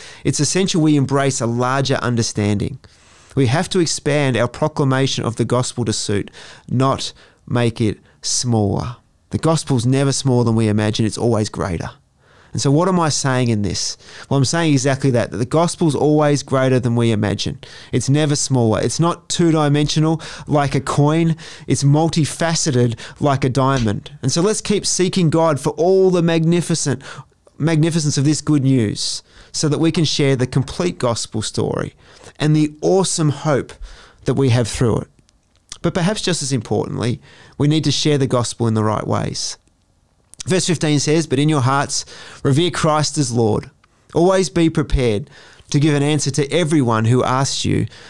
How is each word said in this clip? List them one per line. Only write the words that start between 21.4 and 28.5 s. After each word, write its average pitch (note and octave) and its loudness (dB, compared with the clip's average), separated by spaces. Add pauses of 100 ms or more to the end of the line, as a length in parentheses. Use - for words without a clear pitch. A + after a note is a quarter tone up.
It's C#3 0
multifaceted D3 2 (220)
like C#3 2
a C#3 0
diamond. B2+ 0 (100)
And C3+ -2
so E3 0
let's G#3 0
keep - -2
seeking F3+ 0
God D#3+ 2
for D3+ -2
all F#3+ 4
the F3 2
magnificent, E3 0 (520)
magnificence D#3 0
of C3+ 0
this D3 0
good D3+ 0